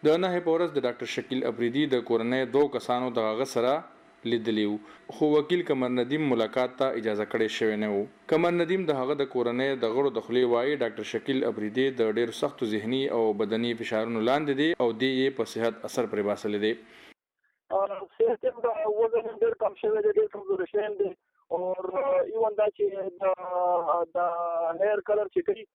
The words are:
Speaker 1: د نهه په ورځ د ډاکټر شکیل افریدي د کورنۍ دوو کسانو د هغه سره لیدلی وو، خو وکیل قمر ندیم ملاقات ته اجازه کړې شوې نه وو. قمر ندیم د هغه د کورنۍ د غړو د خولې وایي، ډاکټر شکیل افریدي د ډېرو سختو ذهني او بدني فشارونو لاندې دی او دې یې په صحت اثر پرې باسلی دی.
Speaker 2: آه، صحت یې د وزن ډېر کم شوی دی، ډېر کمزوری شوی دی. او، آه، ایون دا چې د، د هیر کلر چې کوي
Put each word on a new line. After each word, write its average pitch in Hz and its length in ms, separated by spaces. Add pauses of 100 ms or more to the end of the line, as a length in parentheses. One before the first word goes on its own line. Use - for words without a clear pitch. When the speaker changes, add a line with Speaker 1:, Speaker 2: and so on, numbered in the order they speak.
Speaker 1:
د 165 200
نهه 175 200
په 160 80
ورځ 165 220
د 123 100
ډاکټر 120 300
شکیل 127 340
افریدي 120 340 (120)
د 117 160
کورنۍ 123 420
دوو 143 220
کسانو 123 420
د 110 120
هغه 123 240
سره 123 200 (560)
لیدلی 110 360
وو، 104 80 (400)
خو 151 140
وکیل 151 400
قمر 131 240
ندیم 131 400
ملاقات 123 480
ته 135 180
اجازه 107 320
کړې 110 240
شوې 107 300
نه 107 80
وو. 101 100 (300)
قمر 175 240
ندیم 175 340
د 139 80
هغه 131 220
د 139 100
کورنۍ 127 540
د 113 100
غړو 139 220
د 107 100
خولې 123 260
وایي، 127 300
ډاکټر 110 300
شکیل 131 360
افریدي 107 380
د 117 320
ډېرو 117 220
سختو 139 340
ذهني 113 260 (160)
او 117 60 (180)
بدني 113 400
فشارونو 113 480
لاندې 143 320
دی 156 80 (140)
او 123 40 (140)
دې 131 100 (100)
یې 135 80 (100)
په 113 160
صحت 113 340
اثر 117 240
پرې 104 160
باسلی 104 360
دی. 110 60 (1000)
Speaker 2:
آه، 392 280 (200)
صحت 466 280
یې 523 60 (140)
د - 20 (320)
وزن 453 260 (160)
ډېر 453 220
کم 403 160
شوی 427 240
دی، 415 140
ډېر 214 180
کمزوری 190 380
شوی 214 260
دی. 196 100 (400)
او، 165 100 (120)
آه، 370 560
ایون 440 320
دا 427 160
چې 208 80 (380)
د، - 20 (880)
د 170 720
هیر 208 240
کلر 208 240
چې 185 60 (100)
کوي 208 240